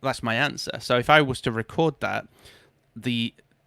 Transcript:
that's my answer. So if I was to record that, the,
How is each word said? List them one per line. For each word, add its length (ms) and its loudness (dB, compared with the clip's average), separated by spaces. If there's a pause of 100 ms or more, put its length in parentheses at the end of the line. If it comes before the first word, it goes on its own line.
that's 200 -4
my 140 -2
answer. 440 -2
So 180 0
if 120 0
I 120 8
was 200 0
to 100 -2
record 480 -2
that, 280 -4 (680)
the, 380 -2 (340)